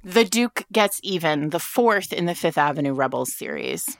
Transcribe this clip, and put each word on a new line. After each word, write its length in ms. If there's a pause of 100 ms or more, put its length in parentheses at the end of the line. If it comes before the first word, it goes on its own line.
The 200
Duke 480
Gets 300
Even, 480
the 100
fourth 540
in 140
the 80
Fifth 240
Avenue 340
Rebels 420
series. 640